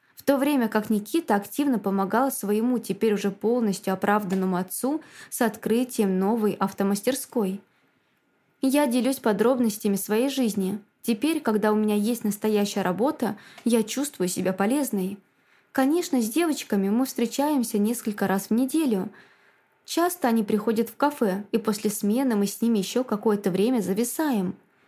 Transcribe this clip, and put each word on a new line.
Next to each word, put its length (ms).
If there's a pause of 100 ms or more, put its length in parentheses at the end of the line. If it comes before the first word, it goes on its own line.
(200)
В 20
то 140
время 320
как 220
Никита 440
активно 440
помогал 520
своему 480
теперь 360
уже 160
полностью 640
оправданному 640
отцу 420 (300)
с 100
открытием 800
новой 340
автомастерской. 1080 (960)
Я 260
делюсь 320
подробностями 800
своей 320
жизни. 500 (220)
Теперь, 400
когда 320
у 20
меня 200
есть 280
настоящая 600
работа, 560 (260)
я 180
чувствую 460
себя 240
полезной. 640 (560)
Конечно, 480
с 80
девочками 640
мы 160
встречаемся 720
несколько 480
раз 240
в 20
неделю. 560 (800)
Часто 420
они 160
приходят 460
в 60
кафе, 540
и 60
после 320
смены 480
мы 100
с 140
ними 160
еще 280
какое-то 460
время 300
зависаем. 720 (340)